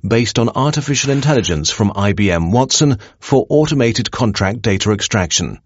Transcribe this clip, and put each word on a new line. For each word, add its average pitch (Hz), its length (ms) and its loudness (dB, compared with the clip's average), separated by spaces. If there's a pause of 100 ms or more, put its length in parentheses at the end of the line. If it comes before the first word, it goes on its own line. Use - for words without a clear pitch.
based 117 300 0
on 120 120 2
artificial 139 600 -2
intelligence 127 600 0
from 104 240 0
I 101 180 0
B 101 160 2
M 85 220 0
Watson 131 480 2 (200)
for - 300 2
automated 139 640 0
contract 107 500 -2
data 104 300 0
extraction. 90 760 -2